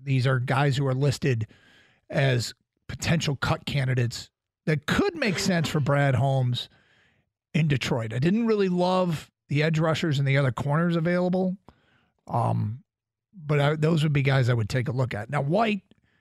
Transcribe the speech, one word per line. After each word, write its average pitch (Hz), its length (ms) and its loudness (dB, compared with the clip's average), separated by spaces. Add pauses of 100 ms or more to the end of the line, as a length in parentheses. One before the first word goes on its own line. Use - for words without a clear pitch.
These 135 240 0
are 131 120 2
guys 131 380 2
who 139 100 0
are 131 80 0
listed 131 540 0 (640)
as 135 440 0 (340)
potential - 480 -2
cut - 280 -4
candidates 127 640 -2 (380)
that 156 180 -2
could 381 320 0
make 233 220 -2
sense 170 280 0
for 156 140 -2
Brad 143 340 2
Holmes 127 540 0 (840)
in 156 140 2
Detroit. 123 440 -2
I 120 60 -4
didn't 196 280 2
really 208 220 2
love 180 600 0 (180)
the 143 140 0
edge 156 160 2
rushers 160 400 0
and 139 100 0
the 135 80 2
other 135 160 2
corners 165 440 0
available, 180 600 0 (680)
um, 117 560 -2 (520)
but 147 260 -2
I, 147 160 2
those 156 260 2
would 156 100 0
be 139 100 2
guys 135 280 2
I 123 40 2
would 113 140 -2
take 123 200 -2
a - 40 -4
look 127 220 -2
at. 104 160 -10
Now, 143 100 -2
White, 196 420 0 (380)